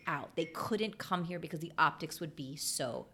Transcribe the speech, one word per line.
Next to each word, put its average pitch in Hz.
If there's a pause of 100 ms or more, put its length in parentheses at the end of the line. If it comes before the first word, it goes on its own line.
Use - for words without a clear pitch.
out. 147
They 160
couldn't 214
come 175
here 175
because 165
the 165
optics 156
would 160
be 135
so -